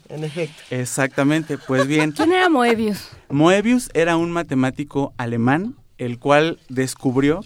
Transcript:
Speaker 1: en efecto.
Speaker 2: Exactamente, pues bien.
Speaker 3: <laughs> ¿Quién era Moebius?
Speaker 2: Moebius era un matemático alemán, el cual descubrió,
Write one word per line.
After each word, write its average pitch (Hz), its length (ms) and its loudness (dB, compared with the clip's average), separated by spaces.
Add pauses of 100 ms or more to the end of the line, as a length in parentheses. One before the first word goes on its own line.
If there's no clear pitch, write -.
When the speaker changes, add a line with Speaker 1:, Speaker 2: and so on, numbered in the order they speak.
(100)
Speaker 1:
en 151 120 -10
efecto. 156 460 -8
Speaker 2:
Exactamente, 139 880 -2
pues 131 300 0
bien. 151 260 0
Speaker 3:
<laughs> - 20 -10
¿Quién 311 200 2
era 370 160 2
Moebius? 226 580 0 (220)
Speaker 2:
Moebius 202 640 2
era 165 240 2
un 170 140 -2
matemático 139 840 -4
alemán, 127 600 0 (220)
el 120 220 -8
cual 151 480 2
descubrió, 131 760 -2